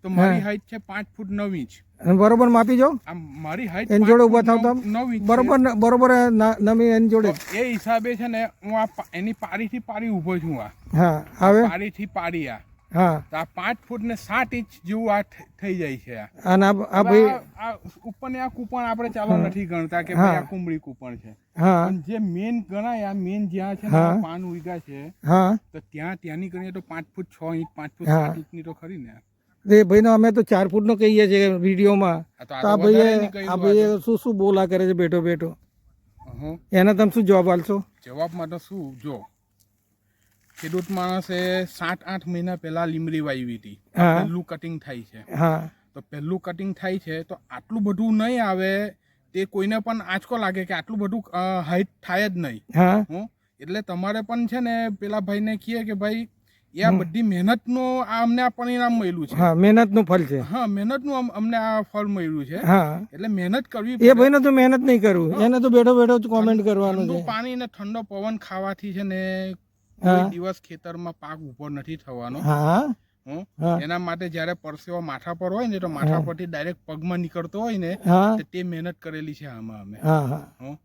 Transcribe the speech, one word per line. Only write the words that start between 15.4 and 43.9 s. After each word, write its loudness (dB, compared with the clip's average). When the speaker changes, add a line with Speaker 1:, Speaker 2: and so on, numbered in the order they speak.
Speaker 1:
થઈ -4
જાય -6
છે -16
આ. -14
Speaker 2:
અને 4
આ, 6
આ 0
Speaker 1:
હવે -
Speaker 2:
ભાઈ 8
Speaker 1:
આ, -4
આ -12
ઉપર -14
ને -8
આ -6
કૂપણ -10
આપણે -4
ચાલો -6
Speaker 2:
હા. 4
Speaker 1:
નથી -2
ગણતા -4
કે -8
Speaker 2:
હા. 6
Speaker 1:
ભાઈ 4
આ -2
કુમળી -8
કૂપણ -14
છે. -20
Speaker 2:
હા. 4
Speaker 1:
પણ -4
જે -8
મેઇન -4
ગણાય, -6
આ -8
મેઇન -4
જ્યાં -6
છે -12
ને, -2
Speaker 2:
હા. 2
Speaker 1:
આ -2
પાન -8
ઉગ્યા -10
છે, -16
Speaker 2:
હા. 4
Speaker 1:
તો -14
ત્યાં, -12
ત્યાંની -12
ગણીએ -12
તો -12
પાંચ -14
ફૂટ -12
છ -10
ઇંચ, -8
પાંચ -14
ફૂટ -6
Speaker 2:
હા. 2
Speaker 1:
સાત -6
ઇંચની -16
તો -16
ખરી -16
ને. -16
Speaker 2:
એ 10
ભાઈનો 6
અમે 6
તો 2
ચાર 2
ફૂટનો 2
કહીએ 4
છીએ 4
વીડિયોમાં. 2
Speaker 1:
આ -20
તો -16
આ -6
Speaker 2:
તો 2
આ 6
Speaker 1:
તો 2
Speaker 2:
ભાઈએ, 8
Speaker 1:
વધારે 6
નહીં 0
કહ્યું -8
Speaker 2:
આ -2
Speaker 1:
આ 0
Speaker 2:
ભાઈએ 4
Speaker 1:
તો. 2
Speaker 2:
શું 0
શું -2
બોલા 2
કરે 0
છે 2
બેઠો 0
બેઠો. -4
Speaker 1:
અહં. -12
Speaker 2:
એને 6
તમે 4
શું 2
જવાબ 6
આલશો? -2
Speaker 1:
જવાબમાં -8
તો -12
શું, -14
જો, -10
ખેડૂત -8
માણસે -2
સાત -8
આઠ -10
મહિના -6
પહેલા -6
લીમડી -4
વાવી -6
હતી. -20